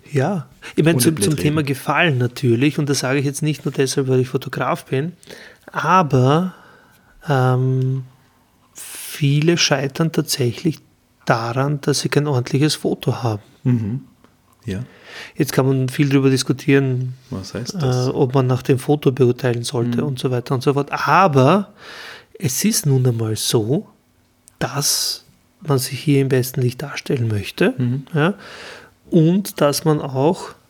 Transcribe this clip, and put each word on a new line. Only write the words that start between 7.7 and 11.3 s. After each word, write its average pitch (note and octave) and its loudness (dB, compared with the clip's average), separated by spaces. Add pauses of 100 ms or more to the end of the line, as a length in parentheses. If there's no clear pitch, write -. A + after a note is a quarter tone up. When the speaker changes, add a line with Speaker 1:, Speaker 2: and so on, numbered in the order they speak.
Speaker 1:
viele D3+ 0
scheitern C#3+ 0
tatsächlich D3 -2 (460)
daran, C3 0